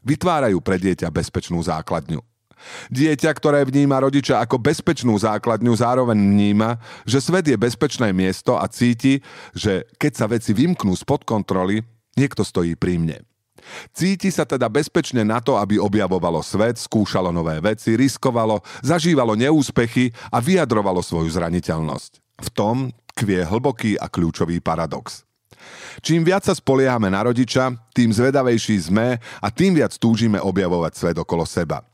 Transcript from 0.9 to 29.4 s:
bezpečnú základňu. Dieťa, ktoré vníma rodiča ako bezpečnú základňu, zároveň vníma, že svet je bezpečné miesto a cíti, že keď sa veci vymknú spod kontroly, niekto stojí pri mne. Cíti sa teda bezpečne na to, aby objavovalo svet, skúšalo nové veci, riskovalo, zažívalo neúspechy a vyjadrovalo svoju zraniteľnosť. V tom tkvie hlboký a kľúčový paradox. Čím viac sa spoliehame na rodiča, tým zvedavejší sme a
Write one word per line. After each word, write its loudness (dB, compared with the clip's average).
bezpečnú -4
základňu. -4
Dieťa, 0
ktoré 2
vníma 2
rodiča 2
ako 0
bezpečnú 0
základňu, 0
zároveň 2
vníma, 4
že 2
svet 0
je 4
bezpečné 0
miesto 0
a -2
cíti, 0
že -2
keď 0
sa 0
veci 0
vymknú 0
spod -4
kontroly, -2
niekto 0
stojí -2
pri -2
mne. -4
Cíti -2
sa -2
teda 0
bezpečne 0
na 0
to, 2
aby 0
objavovalo 0
svet, 0
skúšalo 0
nové -2
veci, 0
riskovalo, 0
zažívalo 2
neúspechy 2
a 0
vyjadrovalo 0
svoju -2
zraniteľnosť. -6
V -10
tom -2
tkvie 0
hlboký -2
a -8
kľúčový -2
paradox. -6
Čím 0
viac 2
sa 2
spoliehame 2
na 0
rodiča, 0
tým 2
zvedavejší 2
sme 0
a -8